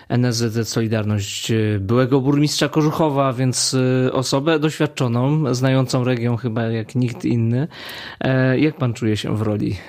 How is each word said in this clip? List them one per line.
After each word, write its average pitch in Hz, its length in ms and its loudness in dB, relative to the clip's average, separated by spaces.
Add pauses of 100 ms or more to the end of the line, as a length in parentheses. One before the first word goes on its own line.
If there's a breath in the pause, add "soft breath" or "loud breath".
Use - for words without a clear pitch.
N 123 160 2
S 120 120 0
Z 117 160 -2
Z 113 160 -2
Solidarność, 107 840 -2
e, 113 40 2 (260)
byłego 123 400 2
burmistrza 143 480 2
Kożuchowa, 147 640 0
więc, 127 440 0 (300)
e, 127 60 0
osobę 143 460 0
doświadczoną, 143 960 0
znającą 131 500 2
region 120 320 0
chyba 117 260 -2
jak 113 320 -4
nikt 120 300 -2
inny. 120 440 0 (520 loud breath)
E, 131 380 2
jak 147 180 2
pan 120 180 -2
czuje 107 220 0
się 110 200 -4
w 107 60 -2
roli 107 340 -2 (120 loud breath)